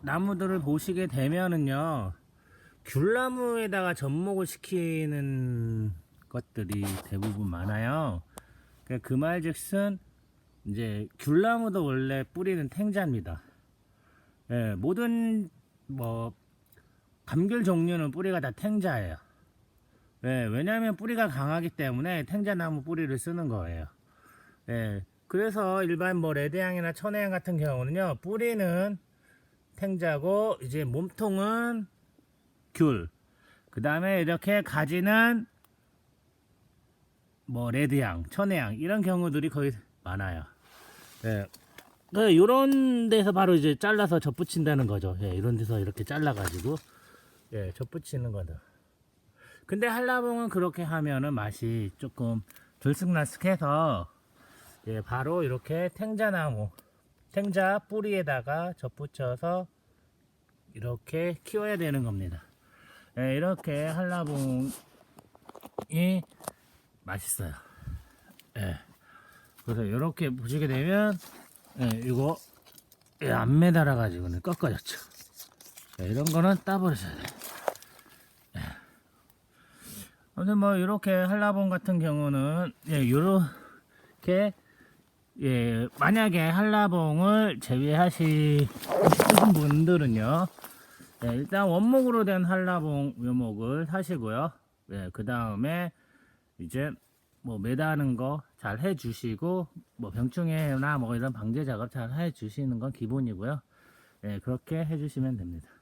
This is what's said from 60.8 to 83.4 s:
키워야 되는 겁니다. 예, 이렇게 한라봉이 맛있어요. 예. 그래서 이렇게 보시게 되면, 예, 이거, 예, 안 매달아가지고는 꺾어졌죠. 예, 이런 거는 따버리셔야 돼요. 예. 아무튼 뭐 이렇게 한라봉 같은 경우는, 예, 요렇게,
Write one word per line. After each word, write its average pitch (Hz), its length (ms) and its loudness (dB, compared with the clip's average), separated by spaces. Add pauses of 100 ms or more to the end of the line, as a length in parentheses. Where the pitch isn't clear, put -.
키워야 208 320 -4
되는 147 280 0
겁니다. 95 380 -6 (760)
예, 131 180 -2
이렇게 156 500 -2
한라봉이 151 840 -2 (2250)
맛있어요. 95 500 -6 (1040)
예. 95 220 -4 (880)
그래서 113 160 -2
이렇게 135 460 -2
보시게 131 360 -2
되면, 185 520 2 (600)
예, 123 100 2 (140)
이거, 131 360 0 (800)
예, 139 100 -2
안 117 280 4
매달아가지고는 117 800 4
꺾어졌죠. - 580 -4 (1040)
예, 90 60 -4
이런 117 180 0
거는 165 400 4
따버리셔야 156 500 0
돼요. - 120 -12 (1300)
예. - 40 -8 (1700)
아무튼 196 220 0
뭐 202 200 4
이렇게 190 360 0
한라봉 196 560 2
같은 185 300 0
경우는, 147 760 0 (160)
예, 139 220 2
요렇게, 185 1400 0 (880)